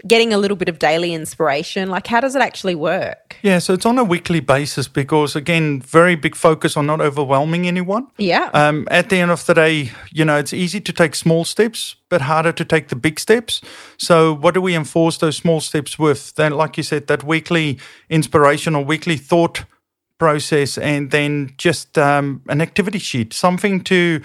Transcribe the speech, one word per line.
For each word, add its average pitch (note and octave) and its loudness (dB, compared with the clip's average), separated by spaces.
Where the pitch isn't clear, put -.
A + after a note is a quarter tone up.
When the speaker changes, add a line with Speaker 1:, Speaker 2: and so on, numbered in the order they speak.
Speaker 1:
getting A3+ 4
a G#3 2
little G3+ 0
bit E3+ -4
of E3+ -6
daily E3+ 0
inspiration? D#3+ -4
Like, F#3+ -6
how A#3 0
does C4 -2
it C4+ 0
actually F#3+ -2
work? D#3 -6
Speaker 2:
Yeah, F#3+ 4
so F#3 0
it's F3+ -2
on A#3+ 4
a B3+ 2
weekly F3 0
basis C#3 0
because, C#3+ 0
again, D3+ 0
very E3+ 4
big D3+ -6
focus D#3+ 2
on D3 0
not D#3 -2
overwhelming D3+ 0
anyone. F#3 -4
Speaker 1:
Yeah. F#3 0
Speaker 2:
Um, D3 2
at F3 0
the F#3+ 2
end F3 2
of E3 -2
the F3 2
day, D#3 2
you D#3 0
know, D3+ 2
it's D3 -4
easy F3+ -4
to - -8
take D#3+ 2
small E3 0
steps, - -2
but F3+ 0
harder D#3+ 0
to E3 -6
take D#3+ -2
the - -6
big D#3 -4
steps. - 0
So D#3+ 4
what D#3 0
do F#3 2
we F#3 0
enforce E3 0
those D#3 0
small E3 0
steps - -6
with? D3+ 0
Then, D#3 0
like D3+ -2
you - -4
said, D3 -4
that C#3+ 0
weekly D#3 -2
inspiration D#3 2
or C#3+ -2
weekly D#3 -2
thought E3+ 0
process, D3 0
and C#3+ -2
then D3 -2
just, - -2
um, C#3+ 2
an C#3+ 0
activity F3+ -2
sheet, A#2 -6
something F3+ 0
to F3 2